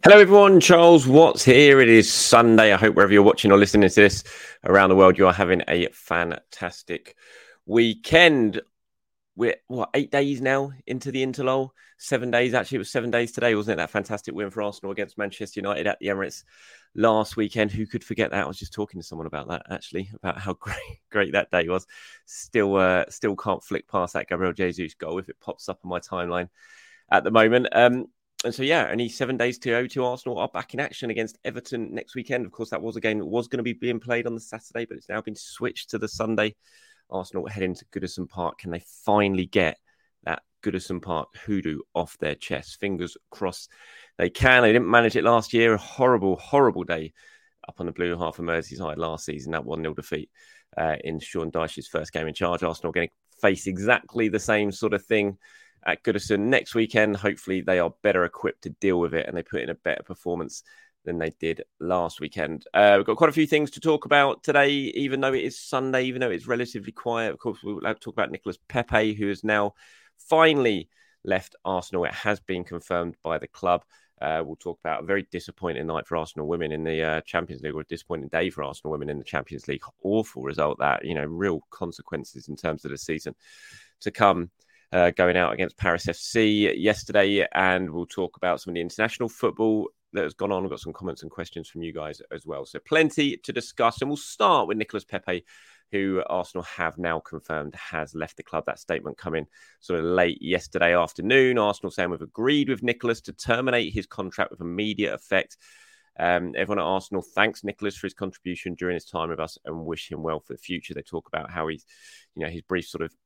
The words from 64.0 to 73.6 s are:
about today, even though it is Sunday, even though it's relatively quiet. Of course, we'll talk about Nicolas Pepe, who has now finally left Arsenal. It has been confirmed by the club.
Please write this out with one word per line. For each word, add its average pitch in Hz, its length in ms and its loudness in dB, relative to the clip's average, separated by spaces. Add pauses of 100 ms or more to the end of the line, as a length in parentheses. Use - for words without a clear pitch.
about 143 380 2
today, 143 280 2
even 139 500 -4
though 135 120 0
it 131 120 -2
is 135 140 -8
Sunday, 131 460 -4
even 127 160 -6
though 120 120 -2
it's 87 160 -8
relatively 120 420 -6
quiet. 113 420 -6
Of 65 60 -12
course, - 240 -10
we'll 101 180 -10
talk 110 320 -8
about 98 200 -4
Nicolas - 340 -10
Pepe, 110 480 -2
who 104 140 -4
has 98 160 -6
now 104 300 0 (420)
finally 143 720 2 (360)
left 95 300 -4 (100)
Arsenal. 90 400 -4
It - 80 -6
has - 280 -6
been 90 240 -8
confirmed 87 580 -8
by 82 160 -6
the - 100 -12
club. - 360 -2 (360)